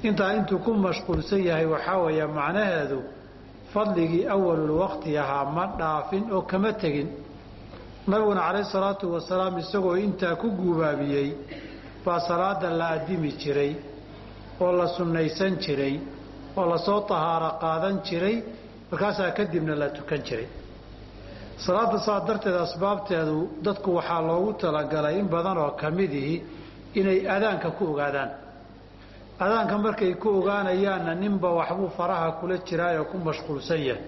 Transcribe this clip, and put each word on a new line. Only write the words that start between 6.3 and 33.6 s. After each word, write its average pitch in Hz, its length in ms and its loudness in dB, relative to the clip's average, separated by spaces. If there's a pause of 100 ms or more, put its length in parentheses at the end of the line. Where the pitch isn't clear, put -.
oo 185 100 2
kama 190 320 2
tegin. 151 340 0 (960)
Nabiguna 202 360 4
calayhi 196 300 2
salaatu 196 400 0
wasalaam 185 480 0
isagoo 185 360 0
intaa 185 400 2
ku 233 160 -2
guubaabiyey 147 760 2 (720)
baa 170 180 2
salaada 180 500 0
la 165 200 2
addimi 156 420 0
jiray 143 400 0 (840)
oo 180 140 4
la 180 160 4
sunnaysan 165 680 0
jiray 139 380 0 (600)
oo 185 100 2
la 170 120 4
soo 202 240 2
tahaaro 165 480 2 (100)
qaadan 165 440 2
jiray, 185 320 0 (520)
markaasaa 180 440 0
kadibna 160 440 0
la 147 140 0
tukan - 320 -4
jiray. 120 260 -4 (1080)
Salaada 208 420 2
saa 202 200 2
darteed 196 360 0
asbaabteedu 170 840 0 (240)
dadku 196 340 0
waxaa 165 260 0
loogu 175 320 2
talagalay 151 640 0
in 202 100 0
badan 170 300 2
oo 147 140 2
ka 151 180 -4
mid 175 240 2
ihi 143 220 0 (580)
inay 190 340 4
adaanka 196 440 2
ku 202 140 -2
ogaadaan. 143 440 0 (1080)
Adaanka 208 380 2
markay 208 380 2
ku 196 140 -2
ogaanayaanna 190 840 2
ninba 190 340 2
waxbuu 170 400 0
faraha 175 420 0
kula 180 260 -2
jiraayoo 170 480 0
ku - 120 -6
mashquulsan 156 640 -2